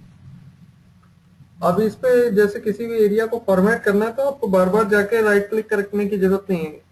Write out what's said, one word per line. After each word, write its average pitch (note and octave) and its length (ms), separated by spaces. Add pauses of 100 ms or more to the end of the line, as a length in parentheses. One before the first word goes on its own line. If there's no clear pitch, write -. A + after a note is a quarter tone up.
(1600)
अब F3+ 180
इस G#3+ 140
पे B3 360
जैसे G3+ 300
किसी A3 260
भी A3+ 180
area G#3+ 220
को A#3+ 200
format G3 360
करना G#3 220
है, A3+ 80
तो C4+ 180
आपको - 160
बार F#3 220
बार G#3+ 160
जाके G#3 380
right G3+ 280
click A3 200
करने G3+ 360
की G3+ 120
जरूरत F#3+ 320
नहीं E3 160
है। D3+ 260